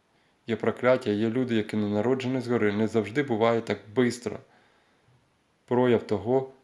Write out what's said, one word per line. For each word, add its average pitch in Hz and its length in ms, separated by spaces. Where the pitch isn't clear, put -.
є 113 80
прокляття, 120 560
є 107 180
люди, 120 260
які 107 220
не 104 100
народжені 120 540
згори, 110 320
не 110 140
завжди 107 360
буває 117 380
так - 180
бистро 120 440
прояв 123 420
того, 120 440